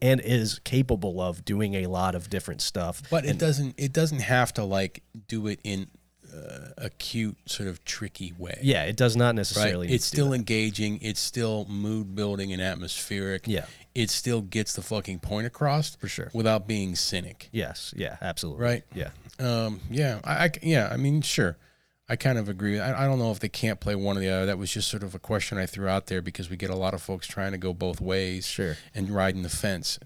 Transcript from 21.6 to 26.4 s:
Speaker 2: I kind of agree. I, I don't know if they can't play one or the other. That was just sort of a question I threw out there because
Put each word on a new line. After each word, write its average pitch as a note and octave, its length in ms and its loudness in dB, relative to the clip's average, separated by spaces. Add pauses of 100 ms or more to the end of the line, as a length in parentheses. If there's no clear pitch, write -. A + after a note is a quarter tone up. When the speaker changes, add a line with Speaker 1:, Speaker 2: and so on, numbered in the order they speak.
Speaker 2:
I A#2 80 0
kind B2+ 200 2
of G#2 120 0
agree. G2+ 300 0
I, C3 260 0
I - 20 4
don't C3+ 120 4
know A2+ 120 2
if G2+ 100 -2
they G#2+ 80 -2
can't A2 320 0
play G#2 140 0
one G2 240 2
or - 20 0
the F#2+ 80 2
other. F#2+ 180 4
That G2 120 0
was F#2+ 140 -4
just G#2+ 160 -2
sort G2+ 140 -4
of F#2 120 -8
a F#2 40 -8
question G#2+ 380 0
I F#2 100 0
threw G2 220 -2
out F#2+ 180 2
there F#2 140 -2
because F2 300 -6